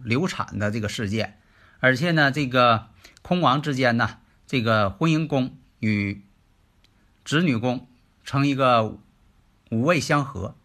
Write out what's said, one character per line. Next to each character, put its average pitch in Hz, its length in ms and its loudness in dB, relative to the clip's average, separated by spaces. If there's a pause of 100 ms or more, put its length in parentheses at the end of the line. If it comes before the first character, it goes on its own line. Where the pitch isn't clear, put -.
流 120 240 -2
产 - 320 -8
的 104 100 -2
这 113 100 -6
个 104 80 -6
事 104 220 -6
件。 107 300 -6 (400)
而 127 160 4
且 170 160 -2
呢， 147 200 4
这 143 160 -4
个 120 420 2 (340)
空 180 180 0
亡 143 220 2
之 151 100 -4
间 123 240 2
呢， 113 220 -2 (260)
这 131 160 -2
个 107 300 2
婚 160 200 0
姻 156 140 0
宫 135 320 -4 (220)
与 101 420 -2 (1000)
子 151 180 0
女 139 160 2
宫 123 300 -4 (360)
成 139 220 -2
一 139 80 0
个 123 460 2 (720)
五 113 100 0
位 160 180 2
相 147 240 0
合 92 300 -8 (120)